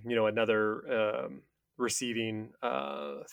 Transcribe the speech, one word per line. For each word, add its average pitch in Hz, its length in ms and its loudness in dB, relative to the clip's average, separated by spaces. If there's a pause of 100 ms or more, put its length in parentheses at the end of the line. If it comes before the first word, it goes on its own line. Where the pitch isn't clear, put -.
you 120 100 2
know, 110 100 6
another, 110 960 2
um, 135 180 -10 (360)
receiving, 113 720 -2 (100)
uh, 123 720 -4